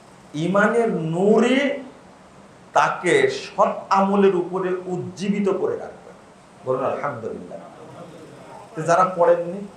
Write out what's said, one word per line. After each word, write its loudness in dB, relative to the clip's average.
ইমানের 2
নূরই 2
তাকে 2
সৎ -2
আমলের 4
উপরে -2
উজ্জীবিত -4
করে 0
রাখবে। -14
বলুন 0
আলহামদুলিল্লাহ। -6
তো -6
যারা 4
পড়েননি, 2